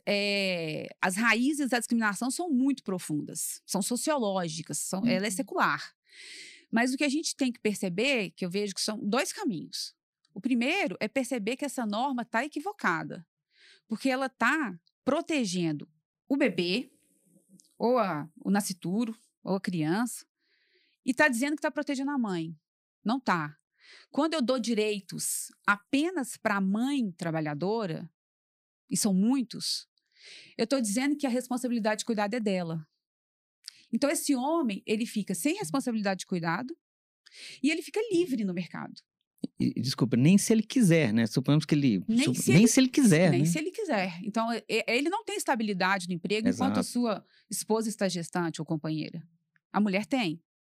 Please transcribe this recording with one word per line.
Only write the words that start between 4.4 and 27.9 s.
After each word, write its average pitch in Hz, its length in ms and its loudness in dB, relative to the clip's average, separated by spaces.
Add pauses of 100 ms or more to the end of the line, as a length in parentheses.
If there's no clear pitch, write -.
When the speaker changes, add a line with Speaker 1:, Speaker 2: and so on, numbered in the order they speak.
Speaker 1:
são, - 280 -4
ela 190 200 2
é 214 40 -2
Speaker 2:
Uhum. 196 60 -4
Speaker 1:
secular. 196 600 -2 (760)
Mas 254 220 2
o 269 40 -4
que 302 60 0
a 294 60 2
gente - 260 -2
tem 254 160 0
que - 80 -14
perceber, 208 720 0
que - 140 -6
eu 180 60 -4
vejo 202 240 -4
que - 60 -6
são 214 200 -4
dois 240 320 0
caminhos. - 640 -6 (380)
O 196 60 -12
primeiro 277 600 0
é 214 80 0
perceber 240 500 -2
que 294 80 -4
essa 254 200 -4
norma 240 380 -2
tá 233 220 -2
equivocada, 180 800 -4 (600)
porque 226 220 -2
ela 262 200 0
tá 233 480 0 (260)
protegendo 214 840 0 (400)
o 285 80 2
bebê, 190 540 0 (880)
ou 240 180 4
a, 160 320 0 (140)
o - 80 0
nascituro, 202 640 -2 (260)
ou 180 120 -2
a 196 60 -4
criança, 175 640 -2 (800)
e 262 80 0
tá 302 160 6
dizendo 277 260 0
que - 60 -8
tá 302 100 0
protegendo 285 400 -2
a 285 60 -2
mãe. 175 380 -2 (480)
Não 196 160 -2
tá. 156 380 -2 (540)
Quando 311 220 2
eu 320 80 0
dou 247 180 2
direitos 214 880 -4 (180)
apenas 277 720 0
pra 202 240 0
mãe 220 520 0
trabalhadora, 160 920 -4 (800)